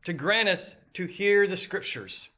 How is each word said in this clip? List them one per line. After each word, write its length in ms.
to 80
grant 340
us 280
to 120
hear 420
the 80
Scriptures 720